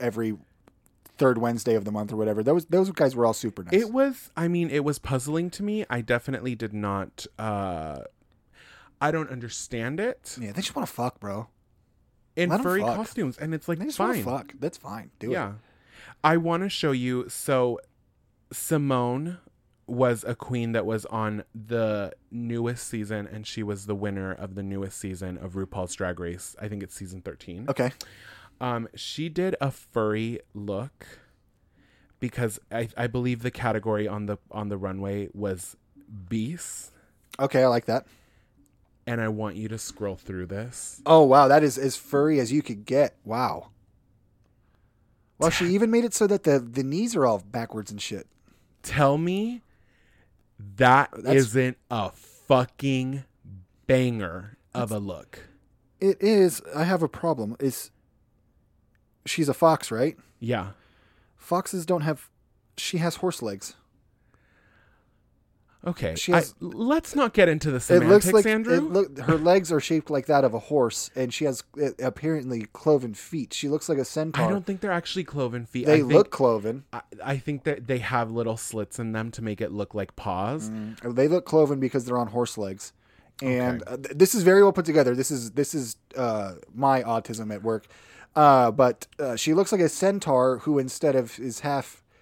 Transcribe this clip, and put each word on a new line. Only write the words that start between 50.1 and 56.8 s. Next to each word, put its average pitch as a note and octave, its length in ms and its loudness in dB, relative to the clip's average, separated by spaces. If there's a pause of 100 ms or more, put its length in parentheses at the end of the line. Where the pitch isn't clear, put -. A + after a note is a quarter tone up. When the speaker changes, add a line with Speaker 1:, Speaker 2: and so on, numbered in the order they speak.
Speaker 2:
that B2+ 360 8
Speaker 1:
That's C3 220 0
Speaker 2:
isn't B2+ 440 2 (120)
a G#2 200 -4
fucking C3 1120 -2 (640)
banger A2 680 0 (160)
of A#2+ 180 -4
Speaker 1:
That's A2 80 -6
Speaker 2:
a G2+ 60 -8
look. - 440 -14 (520)
Speaker 1:
It F#3+ 220 0
is. G3 400 4 (120)
I D#3 100 0